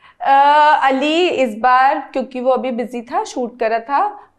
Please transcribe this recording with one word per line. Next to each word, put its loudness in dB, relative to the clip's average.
अ, 4
अली 0
इस -2
बार, 2
क्योंकि -8
वो 0
अभी -2
बिजी -8
था, -6
शूट -8
कर -2
रहा -2
था -4